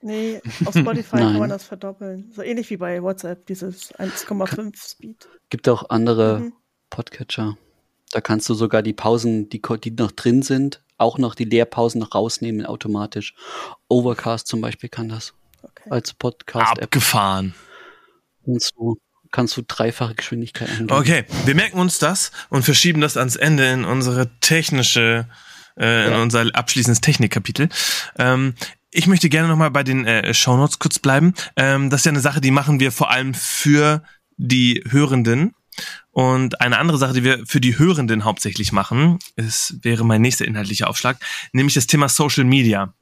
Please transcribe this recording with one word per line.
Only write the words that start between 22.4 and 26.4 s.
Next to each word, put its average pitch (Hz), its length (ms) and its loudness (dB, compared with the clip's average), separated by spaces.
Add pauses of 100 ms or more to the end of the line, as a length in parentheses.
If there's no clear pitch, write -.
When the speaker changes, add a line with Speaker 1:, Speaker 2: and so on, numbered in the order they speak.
Speaker 3:
und 135 140 0
verschieben 156 380 4
das 147 160 0
ans 123 180 0
Ende 143 360 4
in 127 120 0
unsere 123 460 0 (100)
technische, 120 880 2 (500)
äh, 113 300 2
in 117 60 2
Speaker 2:
Ja. 110 80 2
Speaker 3:
unser 117 240 2 (100)